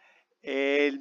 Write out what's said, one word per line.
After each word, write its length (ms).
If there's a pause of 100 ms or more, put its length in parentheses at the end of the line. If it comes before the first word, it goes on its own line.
(440)
Eh, 560